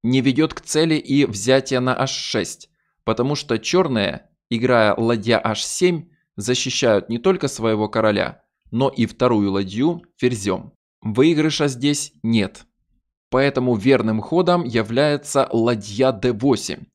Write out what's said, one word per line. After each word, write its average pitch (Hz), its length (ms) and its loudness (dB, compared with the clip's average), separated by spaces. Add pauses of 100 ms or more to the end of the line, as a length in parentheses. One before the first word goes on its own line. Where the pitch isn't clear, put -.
Не 127 180 2
ведет 139 320 2
к - 100 -16
цели 160 340 0
и 139 280 2
взятие 127 540 0
на 127 160 0
H 131 160 -2
шесть, - 600 -6 (340)
потому 127 320 0
что 117 200 -4
черные, 120 720 -2 (220)
играя 117 460 2
ладья 113 480 2
H 107 200 -4
семь, 175 440 -2 (260)
защищают 113 720 0
не 117 100 -4
только 180 280 0
своего 110 420 -2
короля, 104 540 0 (300)
но 127 160 0
и 117 180 0
вторую 110 460 2
ладью 110 500 -2 (140)
ферзем. 101 560 -2 (300)
Выигрыша 151 680 2
здесь 139 460 -4 (100)
нет. 110 400 -2 (680)
Поэтому 131 460 2
верным 110 460 2
ходом 175 420 0
является 127 880 0
ладья 113 600 0
Д 117 200 -2
восемь. 110 640 -2